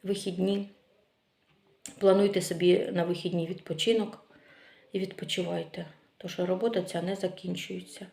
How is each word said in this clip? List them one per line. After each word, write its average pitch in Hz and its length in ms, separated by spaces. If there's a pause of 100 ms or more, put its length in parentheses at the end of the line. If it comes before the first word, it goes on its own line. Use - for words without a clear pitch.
вихідні. 196 640 (1300)
Плануйте 196 440
собі 175 500
на 180 120
вихідні 175 440
відпочинок 190 760 (720)
і 196 60
відпочивайте. 175 880 (320)
То - 100
що 180 180
робота 190 360
ця 175 200
не 185 140
закінчується. 180 960